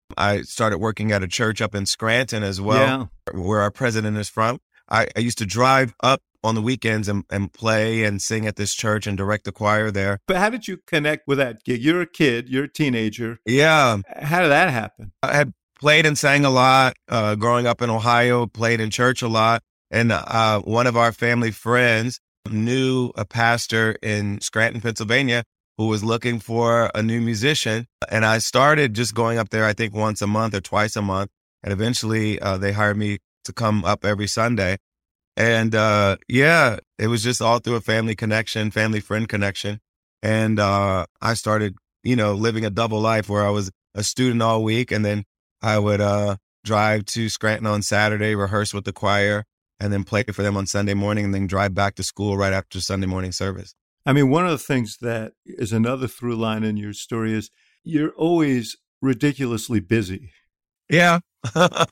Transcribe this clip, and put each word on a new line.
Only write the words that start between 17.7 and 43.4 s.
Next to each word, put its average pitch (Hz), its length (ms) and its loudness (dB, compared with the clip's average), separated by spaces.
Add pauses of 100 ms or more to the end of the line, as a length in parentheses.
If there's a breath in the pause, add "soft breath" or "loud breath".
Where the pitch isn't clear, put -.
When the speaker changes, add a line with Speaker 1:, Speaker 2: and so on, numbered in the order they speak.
Speaker 1:
in 120 80 0
Ohio, 120 580 2
played 113 320 -2
in 110 120 -4
church 127 300 0
a 120 60 -2
lot. 113 340 2 (300)
And, 117 200 2
uh, 107 500 0
one 117 260 0
of 117 80 0
our 117 160 4
family 117 400 0
friends 120 680 0 (300)
knew 127 680 0
a 107 100 -6
pastor 113 760 0
in 104 400 -2
Scranton, 113 400 -2
Pennsylvania, 117 640 0 (340)
who 110 100 0
was 107 160 0
looking 117 360 -2
for 117 560 0
a 107 80 0
new 113 180 0
musician. 117 640 -2 (220)
And 110 160 0
I 110 140 4
started 139 560 2
just 107 180 -2
going 117 240 0
up 110 120 -2
there, 110 160 0
I 107 80 2
think, 107 200 -4
once 107 280 -2
a 104 60 0
month 107 280 0
or 98 60 -4
twice 104 340 -2
a 110 60 -2
month. 98 280 -4 (340)
And 101 100 -4
eventually, 110 680 -2
uh, 95 180 -2
they 98 160 -2
hired 104 240 0
me 104 200 -2 (280)
to - 80 -14
come 107 320 0
up 104 200 -2
every 104 220 -2
Sunday. 101 500 -2 (580)
And, 113 400 2
uh, 104 420 2 (100)
yeah, 135 520 4 (180)
it 107 100 0
was 117 160 0
just 123 180 -2
all 117 180 4
through 120 160 -2
a 110 60 -2
family 110 340 -2
connection, 107 560 -2
family 110 280 0
friend 107 300 -4
connection. 101 500 -4 (440)
And, 110 360 2
uh, 98 460 2 (160)
I 110 140 0
started, 107 400 -2 (280)
you 123 120 2
know, 107 180 2
living 110 320 -2
a 107 60 -2
double 110 280 -2
life 110 300 0
where 101 160 2